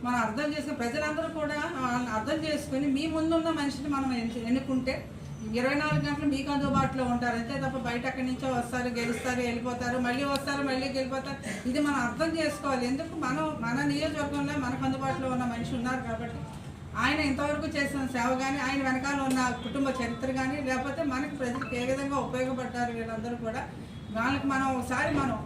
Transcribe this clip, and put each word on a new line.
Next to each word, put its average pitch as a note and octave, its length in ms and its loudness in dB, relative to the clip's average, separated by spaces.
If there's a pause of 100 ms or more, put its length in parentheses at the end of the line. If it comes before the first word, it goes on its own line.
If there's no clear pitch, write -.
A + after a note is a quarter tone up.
మనం B3 120 0
అర్థం A#3+ 360 0
చేసుకుని, D4 240 -4
ప్రజలందరూ D4+ 520 -2 (120)
కూడా D4 200 -2 (220)
వాళ్ళని B3 280 0
అర్థం C#4+ 380 0
చేసుకుని C#4+ 400 0
మీ C#4+ 200 2
ముందున్న D#4+ 420 2
మనిషిని C#4+ 400 -2
మనం C4 240 0
ఎన్ను-, A#3 340 -2
ఎన్నుకుంటే C4 640 0 (440)
ఇరవై B3+ 220 2
నాలుగు D4 340 2
గంటలు D4 160 0
మీకు C#4 260 2
అందుబాటులో C4+ 520 2
ఉంటారు. A#3+ 320 2
అంతే A#3 240 -2
తప్ప C4+ 180 -2
బయట A#3+ 280 -2
ఎక్కడి C4 220 -2
నుంచో B3+ 260 -2
వస్తారు, A#3+ 340 0
గెలుస్తారు, A#3+ 540 0
వెళ్ళిపోతారు, A#3+ 560 0
మళ్ళీ B3 260 2
వస్తారు, C#4+ 400 0
మళ్ళీ C4 260 0
గెలిపోతారు. C4 800 -4
ఇది C4 100 2
మనం C#4+ 160 4
అర్థం C4+ 420 0
చేసుకోవాలి. C#4+ 500 0
ఎందుకు - 280 -2
మనం D4+ 460 0
మన B3+ 260 0
నియోజకవర్గంలో C#4+ 680 0
మనకు B3+ 280 0
అందుబాటులో C4 440 0
ఉన్న B3 140 0
మనిషి A#3+ 320 -2
ఉన్నారు B3+ 260 0
కాబట్టి A3+ 380 -4 (580)
ఆయన C4+ 220 4
ఇంతవరకు D4 480 2
చేసిన C#4 440 0
సేవ B3 180 2 (100)
కానీ, C#4 200 0
ఆయన C4+ 240 0
వెనకాల C4+ 380 2
ఉన్న B3+ 420 2
కుటుంబ C4+ 260 0
చరిత్ర A#3+ 420 0
కానీ, C4 300 0
లేకపోతే C4 420 0
మనకి C#4+ 320 0
ప్రజలకు B3+ 400 -2
ఏ B3 100 0
విధంగా C#4 320 2
ఉపయోగపడ్డారు B3 760 0
వీళ్ళందరూ A3+ 440 -4
కూడా, A#3 320 -4 (440)
వాళ్ళకి C4 360 2
మనం C4+ 300 2
ఒకసారి B3 380 0
మనం B3+ 300 2